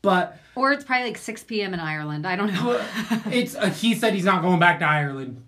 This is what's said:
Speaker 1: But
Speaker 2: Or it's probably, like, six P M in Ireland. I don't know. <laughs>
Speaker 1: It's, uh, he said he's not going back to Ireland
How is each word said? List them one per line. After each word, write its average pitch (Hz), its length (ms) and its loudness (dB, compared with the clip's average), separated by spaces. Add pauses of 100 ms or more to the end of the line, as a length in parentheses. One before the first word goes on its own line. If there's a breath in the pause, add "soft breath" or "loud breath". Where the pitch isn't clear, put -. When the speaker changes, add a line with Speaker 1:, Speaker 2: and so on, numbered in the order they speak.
Speaker 1:
But 185 380 2 (160)
Speaker 2:
Or 269 180 2
it's 285 120 -4
probably, 247 240 0
like, 214 100 -8
six 220 240 -10
P 220 200 -4
M 190 120 -4
in 170 60 -4
Ireland. 151 440 -4
I 185 120 -2
don't 202 160 0
know. 240 280 0 (240)
<laughs> 220 280 -2
Speaker 1:
It's, 247 240 0
uh, 208 140 0
he 220 260 0
said 220 180 2
he's 190 100 -2
not 185 180 2
going 180 180 4
back 170 180 6
to 170 80 0
Ireland 139 600 -2